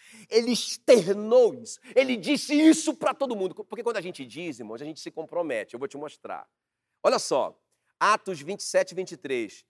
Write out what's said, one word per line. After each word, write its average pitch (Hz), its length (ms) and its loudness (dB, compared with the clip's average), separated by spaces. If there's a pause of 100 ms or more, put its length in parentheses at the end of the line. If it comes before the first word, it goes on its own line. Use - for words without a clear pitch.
(280)
ele 233 240 2
externou 214 1000 4
isso, 117 260 -14 (160)
ele 254 220 4
disse 262 380 -2
isso 311 400 6
pra - 180 -2
todo 247 220 -4
mundo. 185 180 -4
Porque 214 300 -12
quando 226 140 -4
a 190 40 -4
gente 151 240 -12
diz, 135 320 -10
irmãos, 113 240 -12
a 147 40 -12
gente 156 140 -14
se 165 120 -14
compromete, 156 640 -6
eu 123 40 -14
vou 135 80 -6
te 139 100 -16
mostrar. 117 520 -14 (540)
Olha 226 160 2
só, 120 360 -2 (440)
Atos 190 420 0
vinte 180 200 -10
e - 20 -10
sete, 185 320 -2
vinte 180 160 -8
e 170 60 -14
três 123 520 -6